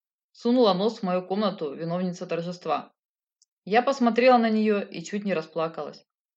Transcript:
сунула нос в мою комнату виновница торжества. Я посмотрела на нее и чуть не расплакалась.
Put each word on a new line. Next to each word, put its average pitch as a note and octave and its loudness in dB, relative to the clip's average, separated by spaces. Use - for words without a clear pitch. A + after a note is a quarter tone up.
сунула A#3+ 4
нос G#3 -2
в - -20
мою F3+ 0
комнату F3+ -4
виновница F3 -6
торжества. E3 -6
Я A3+ 2
посмотрела B3 4
на A3+ 2
нее G#3+ 2
и - -10
чуть G#3 -8
не F#3+ -2
расплакалась. D#3+ -6